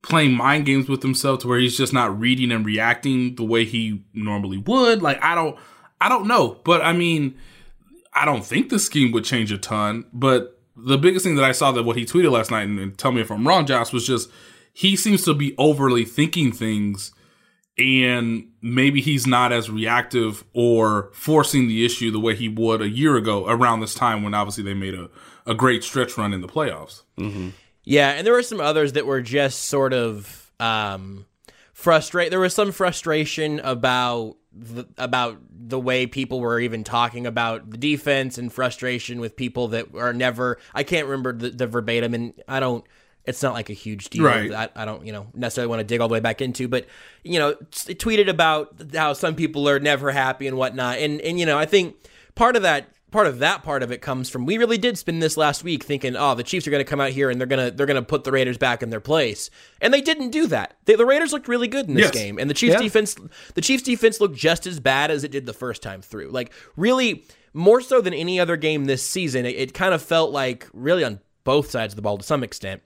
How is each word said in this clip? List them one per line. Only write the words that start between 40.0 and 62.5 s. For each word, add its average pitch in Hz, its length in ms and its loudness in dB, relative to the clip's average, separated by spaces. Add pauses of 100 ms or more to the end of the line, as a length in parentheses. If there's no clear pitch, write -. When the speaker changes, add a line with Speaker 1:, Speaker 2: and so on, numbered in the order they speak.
Speaker 3:
never, 123 460 -2 (140)
I 143 100 -4
can't 151 240 -2
remember 127 260 -4
the, 117 160 -8
the 120 180 -4
verbatim, 117 460 -2
and 117 200 -6 (140)
I 135 140 -4
don't, 123 240 -4 (400)
it's - 180 -6
not, 127 100 0
like, 110 160 -8
a 107 40 -10
huge 104 360 -12
deal. 165 160 0
Speaker 1:
Right. 110 280 2
Speaker 3:
I, 110 220 -6
I 110 100 -8
don't, 107 200 -12
you 110 60 -12
know, 104 220 -14
necessarily 120 360 -4
wanna 113 160 -2
dig 117 140 -2
all 117 80 2
the 113 60 2
way 113 80 2
back 113 200 -2
into, 127 280 -6
but, 123 160 -2 (380)
you 170 160 -2
know, 147 100 2 (240)
s-, - 120 -10
tweeted 208 440 2
about 160 520 0 (120)
how 156 180 0
some 160 240 -2
people 143 320 -2
are 139 120 4
never 143 320 2
happy 135 360 -2
and 131 100 -4
whatnot. 127 420 -2
And, 151 220 -2
and, 170 160 -2
you 175 80 0
know, 147 120 2
I 156 80 2
think 180 300 2 (400)
part 240 220 4
of 208 60 4
that, 151 240 2 (240)
part 208 160 4
of 127 120 -2
that 160 240 0
part 143 200 -4
of 117 100 -6
it 123 80 -12
comes 127 280 -6
from, 123 160 -6
we 202 120 0
really 233 200 2
did 226 200 0
spin 165 220 -6
this 156 180 0
last 151 260 0
week 160 200 -4
thinking, 135 340 -4
"Oh, 139 160 2
the 120 80 -4
Chiefs 165 260 -6
are 143 40 -2
gonna 139 120 0
come 143 160 -4
out 135 120 0
here 135 180 0
and 123 100 -2
they're 127 80 -2
gonna, 127 220 0
they're 135 160 -2
gonna 139 160 0
put 139 220 -4
the 131 80 -4
Raiders 127 260 0
back 123 240 0
in 117 80 -6
their 113 100 -6
place." 135 520 -2 (300)
And 254 120 4
they 277 80 4
didn't 285 300 -2
do 302 160 0
that. 113 380 -4
They, 214 100 8
the 233 100 6
Raiders 285 260 4
looked 294 160 -6
really 240 200 0
good 262 200 -4
in 143 60 -4
this 208 120 6
Speaker 1:
Yes. - 60 2
Speaker 3:
game. 104 280 -6
And 135 100 -2
the 143 60 -2